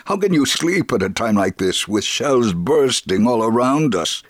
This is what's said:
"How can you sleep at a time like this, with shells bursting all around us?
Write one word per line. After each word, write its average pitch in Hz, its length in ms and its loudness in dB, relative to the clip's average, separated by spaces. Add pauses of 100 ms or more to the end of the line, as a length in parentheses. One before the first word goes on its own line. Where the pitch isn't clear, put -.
"How 202 100 -4
can 196 160 0
you 143 140 2
sleep 175 440 -2
at 107 120 0
a 95 80 -2
time 113 240 -2
like 98 240 0
this, - 280 -2
with 104 180 -2
shells 120 500 0
bursting 113 720 0
all 117 180 2
around 127 500 2
us? 82 360 -4